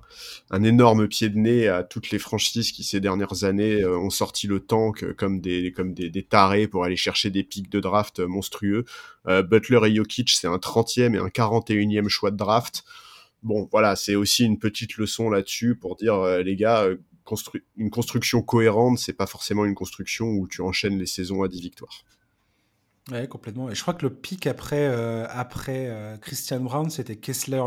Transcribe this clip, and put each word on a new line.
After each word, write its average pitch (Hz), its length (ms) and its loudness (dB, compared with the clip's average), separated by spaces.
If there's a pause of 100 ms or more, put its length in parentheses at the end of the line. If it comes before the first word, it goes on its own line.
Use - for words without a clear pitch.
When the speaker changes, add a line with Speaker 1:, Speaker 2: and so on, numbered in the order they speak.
(500)
Speaker 1:
un 95 140 2
énorme 113 460 8
pied 110 200 0
de 104 80 -2
nez 113 300 4
à 90 160 0
toutes - 260 -10
les 104 100 -2
franchises - 520 -2
qui, - 120 -12
ces 98 180 -2
dernières 98 420 -2
années, 104 380 2
euh, 90 160 2
ont 92 120 -2
sorti - 380 -4
le 98 140 0
tank, 110 420 -2
euh, 90 100 -6
comme 98 280 -2
des, 90 320 -2
comme 92 200 -4
des, 85 160 -6
des 95 140 -6
tarés 101 440 6
pour 90 180 -2
aller 90 100 -2
chercher 98 360 -2
des 95 120 0
pics - 260 -10
de 101 120 0
draft, 98 400 0
euh, 87 60 0
monstrueux. 101 580 -2 (420)
Euh, 92 160 6
Butler 110 440 6
et 107 60 4
Jokic, 110 380 0
c'est - 160 0
un 87 100 0
trentième 117 580 2
et 92 40 0
un 92 100 -2
quarante 110 400 0
et 107 60 2
unième 104 320 2
choix 101 240 0
de 104 60 -6
draft. 107 480 0 (580)
Bon, 107 280 -2
voilà, 104 260 4
c'est 101 180 -2
aussi 104 300 2
une 107 120 2
petite 107 380 -6
leçon 107 340 -4
là-dessus 113 460 0
pour 92 220 -10
dire, 107 180 2
euh, 92 260 2
les 95 140 -2
gars, 110 280 4
euh, 92 120 2 (300)
constru-, - 360 -8 (140)
une 104 160 -4
construction 117 500 0
cohérente, 113 580 4
c'est - 140 -6
pas 98 140 -4
forcément 104 380 -2
une 101 100 -2
construction 98 540 -8
où 98 180 -2
tu - 140 -12
enchaînes 98 360 -2
les 92 80 -4
saisons 95 380 -4
à 95 60 0
dix 90 100 -10
victoires. - 460 -16 (1080)
Speaker 2:
Ouais, 123 160 -6
complètement. 123 420 -10
Et 101 60 -8
je - 80 -8
crois 175 100 -2
que 170 100 -8
le 127 80 0
pic - 360 -8
après, 143 400 -2
euh, 117 420 -2
après, 127 600 -8
euh, 107 280 -12
Christian 127 440 -8
Brown, 143 280 -4
c'était 117 260 -8
Kessler, 131 520 -4